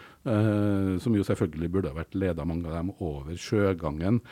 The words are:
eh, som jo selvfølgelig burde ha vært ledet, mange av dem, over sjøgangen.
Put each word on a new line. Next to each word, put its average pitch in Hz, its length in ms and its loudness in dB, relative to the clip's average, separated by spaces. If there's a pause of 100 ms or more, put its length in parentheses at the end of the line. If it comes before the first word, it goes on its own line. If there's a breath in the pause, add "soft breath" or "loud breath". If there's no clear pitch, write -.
(260 loud breath)
eh, 104 760 2
som 117 160 0
jo 101 80 2
selvfølgelig 85 480 0
burde 90 220 0
ha 78 80 -8
vært - 160 -6
ledet, 87 320 0
mange 85 180 -2
av 80 80 -4
dem, 85 240 -4
over 76 380 -6
sjøgangen. 95 840 2 (120)